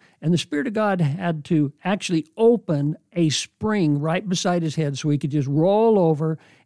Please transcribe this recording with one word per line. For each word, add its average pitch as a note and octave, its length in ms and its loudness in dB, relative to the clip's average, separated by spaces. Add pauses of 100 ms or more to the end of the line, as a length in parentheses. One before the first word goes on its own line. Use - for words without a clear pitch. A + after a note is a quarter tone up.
(200)
and E3+ 140 0
the D#3+ 40 2
Spirit C#4+ 280 -4
of G#3+ 80 -6
God G3+ 260 0
had D#3+ 460 -2
to D3 260 0 (120)
actually F#3 420 -2 (100)
open E3 600 2 (180)
a E3 160 2
spring F3+ 680 -2
right E3+ 300 -4
beside F3 340 0
his D#3 120 -4
head C#3+ 240 -4
so D3+ 100 -4
he D3 80 2
could C#3+ 140 -4
just C#3 180 -2
roll G3+ 500 4
over D#3+ 400 0 (280)